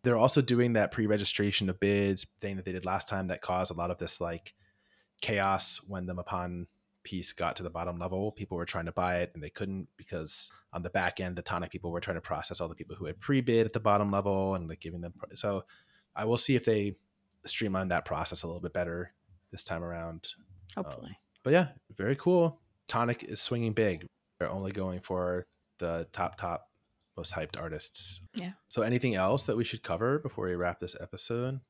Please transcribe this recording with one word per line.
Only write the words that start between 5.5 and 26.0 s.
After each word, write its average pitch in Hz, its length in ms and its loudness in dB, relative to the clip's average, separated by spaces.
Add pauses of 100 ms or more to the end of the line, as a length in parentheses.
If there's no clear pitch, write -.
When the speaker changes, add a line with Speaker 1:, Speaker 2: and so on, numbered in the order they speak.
Speaker 1:
when 92 200 -6
the 90 80 -4
Mapan 87 520 -4 (380)
piece 90 280 -6
got 82 240 -2
to - 60 -6
the 85 80 -6
bottom 85 280 -4
level. 92 340 -2
People 95 240 -8
were 85 80 -2
trying 82 220 -4
to 82 60 -6
buy 90 260 2
it 87 160 -2
and 78 80 -10
they 76 80 -10
couldn't 95 460 -6
because - 560 -4 (200)
on 87 100 -6
the 87 80 -6
back 92 300 0
end, 92 160 -2
the 87 60 -6
Tonic 87 300 -4
people 90 180 -6
were 85 100 -2
trying 87 160 -4
to 82 40 -2
process - 400 -4
all 85 80 -2
the 80 60 -10
people 82 220 -12
who 92 100 -6
had 76 140 -8
pre-bid 120 460 4
at 110 60 -4
the 117 80 0
bottom 104 300 6
level 98 440 2
and, 87 140 -4
like, 82 120 -10
giving 85 200 -8
them. 85 160 -8
Pro-, - 180 -14
so 101 300 -2 (500)
I 107 100 -4
will 113 120 4
see 131 200 4
if 120 80 2
they 104 320 4 (480)
streamline 95 440 0
that 87 160 2
process - 400 -2
a - 20 -6
little 85 160 -8
bit 85 100 -6
better 87 400 -2 (380)
this 92 140 -8
time 85 180 -4
around. 85 480 -8 (460)
Um, 190 80 -4
Speaker 2:
Hopefully. - 340 -12 (240)
Speaker 1:
but 131 100 2
yeah, 170 160 6 (280)
very 117 200 0
cool. 170 440 4 (280)
Tonic 117 360 0
is - 160 -4
swinging 117 320 0
big. 104 340 2 (320)
They're 87 120 0
only 95 220 -4
going 92 280 -4
for 90 460 -2 (320)
the 82 340 -2